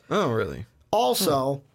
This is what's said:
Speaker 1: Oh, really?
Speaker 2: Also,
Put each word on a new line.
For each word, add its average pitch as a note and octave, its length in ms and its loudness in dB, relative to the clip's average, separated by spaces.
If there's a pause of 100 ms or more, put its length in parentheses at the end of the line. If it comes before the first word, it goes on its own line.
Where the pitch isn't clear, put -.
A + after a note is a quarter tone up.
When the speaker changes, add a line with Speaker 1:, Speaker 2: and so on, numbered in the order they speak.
Speaker 1:
Oh, E3 220 0
really? G2 360 -4 (240)
Speaker 2:
Also, D3 720 0 (140)